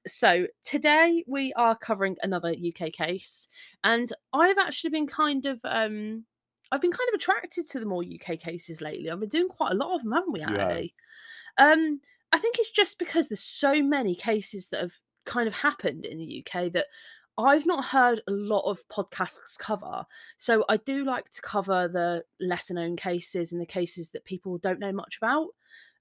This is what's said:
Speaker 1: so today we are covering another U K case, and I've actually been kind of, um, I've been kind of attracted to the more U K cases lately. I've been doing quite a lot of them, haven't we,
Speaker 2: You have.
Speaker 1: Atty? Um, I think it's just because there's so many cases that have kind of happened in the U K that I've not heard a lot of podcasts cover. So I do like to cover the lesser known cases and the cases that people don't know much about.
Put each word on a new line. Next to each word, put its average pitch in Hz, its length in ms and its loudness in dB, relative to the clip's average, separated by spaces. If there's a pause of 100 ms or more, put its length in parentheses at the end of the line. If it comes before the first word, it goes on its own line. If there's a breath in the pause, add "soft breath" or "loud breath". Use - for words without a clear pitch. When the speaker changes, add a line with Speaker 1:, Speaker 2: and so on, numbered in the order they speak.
Speaker 1:
so 180 400 4 (180)
today 320 640 4
we 269 260 -2
are 226 220 4
covering 196 460 -2
another 170 320 -2
U 170 180 -4
K 165 200 -6
case, - 560 -6 (360 loud breath)
and 233 240 2 (240)
I've 359 280 6
actually 330 320 -2
been 302 160 0
kind 294 400 0
of, 254 160 -4
um, 220 600 -4 (460)
I've 277 100 0
been 349 100 2
kind 494 180 -2
of 440 60 2
attracted 349 560 -2
to 262 80 -6
the 220 80 -4
more 180 160 -2
U 175 160 -12
K 165 180 -6
cases 165 420 -10
lately. 156 300 -8
I've 175 100 -6
been 214 80 -4
doing 339 220 0
quite - 220 -2
a 185 40 4
lot 302 200 0
of 277 80 -4
them, 220 80 -4
haven't 339 200 0
we, 180 100 -6
Speaker 2:
You 151 40 -6
have. 202 140 -2
Speaker 1:
Atty? 175 340 -2 (640 loud breath)
Um, 302 420 6 (320 soft breath)
I 330 80 6
think 466 180 0
it's 440 140 0
just - 260 2
because 330 300 0
there's 208 160 -4
so 285 400 2
many 269 320 2
cases 208 540 -2
that - 120 -4
have 180 120 -4 (300)
kind 240 240 -2
of 202 60 -2
happened - 520 -2
in - 120 -10
the 165 80 -10
U - 180 -10
K 180 260 -4
that 170 180 0 (500 loud breath)
I've 277 300 6
not 285 180 2
heard 247 420 4
a 196 40 -2
lot 202 380 0
of 190 200 -4
podcasts - 680 -6
cover. - 480 -6 (320 loud breath)
So 220 300 2
I 220 100 4
do 277 260 -4
like 262 260 -4
to - 120 -12
cover 190 460 0
the 175 360 -2 (160)
lesser 180 340 -4
known 170 220 -2
cases 175 580 -4
and 175 80 -4
the 170 60 -6
cases 175 440 -4
that - 140 -12
people 185 320 -8
don't 185 220 -2
know 202 120 -4
much - 260 -8
about. 294 320 0 (520 soft breath)